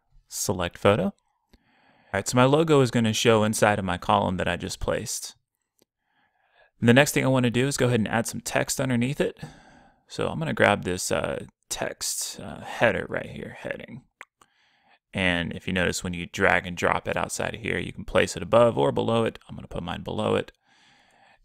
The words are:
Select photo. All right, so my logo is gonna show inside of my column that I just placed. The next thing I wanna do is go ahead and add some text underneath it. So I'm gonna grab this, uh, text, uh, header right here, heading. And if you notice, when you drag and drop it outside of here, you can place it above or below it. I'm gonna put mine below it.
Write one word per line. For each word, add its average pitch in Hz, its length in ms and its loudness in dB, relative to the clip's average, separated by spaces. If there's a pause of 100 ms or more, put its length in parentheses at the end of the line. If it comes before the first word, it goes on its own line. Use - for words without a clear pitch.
(260)
Select 92 520 -4
photo. 104 260 4
All 196 80 -2 (1040)
right, 98 120 -2
so 127 100 -2
my 127 80 6
logo 147 360 4
is 123 100 2
gonna 113 220 2
show 110 320 4
inside 107 340 2
of 98 60 -4
my 90 140 -2
column 98 400 2
that 90 100 -2
I 87 80 0
just - 240 -8
placed. - 560 -6 (1400)
The 117 140 6
next 143 180 6
thing 131 140 2
I - 20 2
wanna 127 220 4
do 123 160 2
is 143 100 -2
go 127 120 2
ahead 120 120 4
and 101 80 0
add 117 180 0
some - 140 -8
text - 400 -2
underneath 131 400 0
it. - 180 -2 (680)
So - 200 -4
I'm 82 100 -6
gonna 151 160 -4
grab 104 300 4
this, 92 280 -4
uh, 85 320 -4 (240)
text, - 720 -6
uh, - 220 -14
header 101 480 0
right - 180 -6
here, - 300 -14
heading. - 460 -12 (1080)
And 87 400 -2
if - 140 -12
you 92 60 -4
notice, 90 320 -2
when 90 100 -6
you 85 120 -8
drag 90 400 2
and 87 100 -8
drop 90 320 0
it 92 80 -2
outside 85 380 -4
of - 60 -12
here, 90 180 -4
you 87 140 -6
can - 120 -14
place 95 320 0
it 90 60 -8
above 113 360 4
or 139 140 2
below 113 320 0
it. 110 140 -6 (100)
I'm - 80 -14
gonna - 100 -16
put 87 160 -10
mine 85 200 -8
below 101 340 -2
it. - 160 -4 (920)